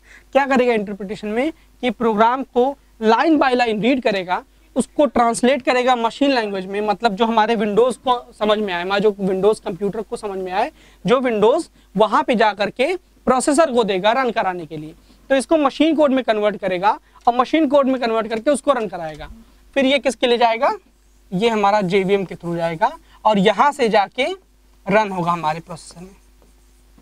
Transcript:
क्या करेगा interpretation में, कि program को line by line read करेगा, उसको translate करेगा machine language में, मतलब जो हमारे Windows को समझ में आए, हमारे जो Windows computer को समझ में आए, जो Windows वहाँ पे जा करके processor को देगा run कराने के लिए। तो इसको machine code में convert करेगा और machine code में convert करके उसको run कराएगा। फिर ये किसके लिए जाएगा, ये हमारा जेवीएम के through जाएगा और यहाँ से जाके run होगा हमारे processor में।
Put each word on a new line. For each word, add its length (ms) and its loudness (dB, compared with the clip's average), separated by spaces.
क्या 140 4
करेगा 260 2
interpretation 560 -8
में, 220 -4
कि 80 -2
program 540 0
को 200 0
line 340 4
by 160 2
line 280 0
read 220 2
करेगा, 400 -2
उसको 320 0
translate 540 0
करेगा 360 2
machine 340 0
language 340 -2
में, 160 -6
मतलब 340 0
जो 100 0
हमारे 300 2
Windows 420 0
को 220 -2
समझ 240 0
में 160 -4
आए, 80 -4
हमारे 200 -2
जो 100 2
Windows 380 0
computer 420 -6
को 160 -10
समझ 220 -10
में 120 -8
आए, 200 -2
जो 140 2
Windows 500 2
वहाँ 260 2
पे 120 0
जा 180 4
करके 420 -2
processor 460 2
को 100 2
देगा 300 0
run 180 -2
कराने 340 -4
के 120 -14
लिए। 180 -14
तो 60 2
इसको 220 2
machine 380 0
code 160 4
में 120 0
convert 340 0
करेगा 400 -2
और 80 4
machine 340 2
code 180 4
में 140 0
convert 260 -2
करके 240 -2
उसको 220 0
run 140 -4
कराएगा। 420 -12
फिर 100 2
ये 140 2
किसके 280 -2
लिए 100 2
जाएगा, 360 0
ये 180 0
हमारा 340 2
जेवीएम 420 0
के 100 -12
through 200 -8
जाएगा 360 -2
और 140 2
यहाँ 320 4
से 180 0
जाके 360 0
run 260 0
होगा 200 -2
हमारे 280 -2
processor 420 -18
में। 140 -20